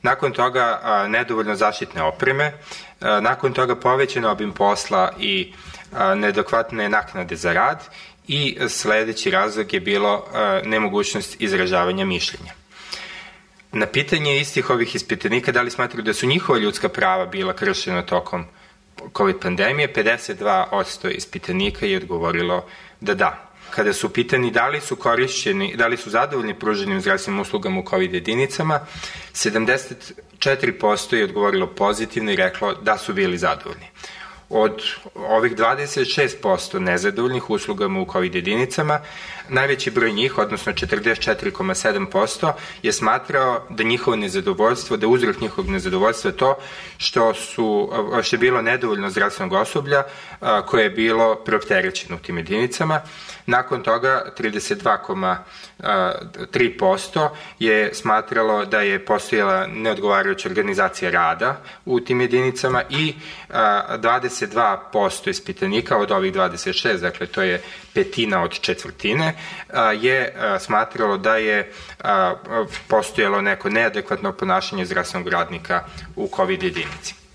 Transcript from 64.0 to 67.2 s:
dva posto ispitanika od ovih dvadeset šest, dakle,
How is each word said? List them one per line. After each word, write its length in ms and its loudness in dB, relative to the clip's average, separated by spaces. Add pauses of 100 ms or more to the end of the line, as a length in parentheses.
dva 440 2
posto 360 0
ispitanika 680 -2
od 140 2
ovih 220 2
dvadeset 420 0
šest, 260 0
dakle, 260 -4